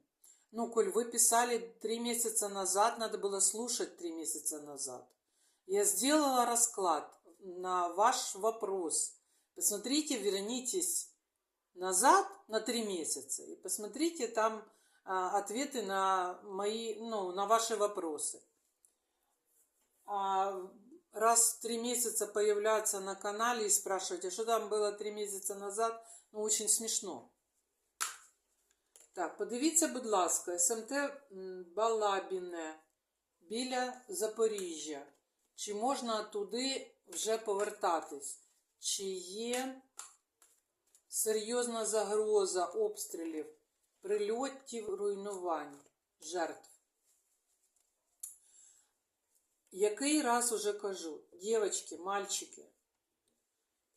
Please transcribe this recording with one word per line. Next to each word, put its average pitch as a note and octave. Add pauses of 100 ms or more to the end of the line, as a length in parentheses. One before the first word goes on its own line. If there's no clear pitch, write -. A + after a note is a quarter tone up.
(520)
Ну, A3+
коль G3+
вы A#3
писали A#3 (220)
три A3+
месяца A3+
назад, G3+
надо G#3
было G3
слушать A3
три E3+
месяца D#3
назад. C#3 (580)
Я G3+
сделала C4
расклад - (300)
на F3+
ваш G#3
вопрос. G3 (380)
Посмотрите, B3
вернитесь G3+ (640)
назад F#3+ (200)
на A3
три A3+
месяца D#3
и E3
посмотрите A3
там, A3 (420)
а, F#3
ответы B3
на F#3+
мои, G#3
ну, G#3+
на G3
ваши A3+
вопросы. F3 (1600)
А G3 (580)
раз -
три A#3
месяца A#3
появляться G#3
на F#3+
канале G#3+
и -
спрашивать, F#3
"А F#3
что A3
там G#3+
было G#3
три G#3
месяца G3+
назад?" G#3 (260)
Ну, G#3+
очень G#3+
смешно. G3 (1800)
Так, E3+
подивіться, B3
будь B3
ласка, F#3
С -
М A3
Т, C#4 (100)
м, F#3 (120)
Балабіне, F#3 (640)
біля B3+
Запоріжжя. F3+ (440)
Чи G#3
можна A#3
туди A3+ (120)
вже A3
повертатись? G3 (400)
Чи - (200)
є A#3+ (1300)
серйозна A3
загроза G#3
обстрілів, E3+ (560)
прильотів, A3+
руйнувань, F#3+ (420)
жертв? D#3+ (3000)
Який C4
раз A#3+
уже G#3
кажу, E3+ (120)
дівочки, G3
мальчики, F#3+ (1300)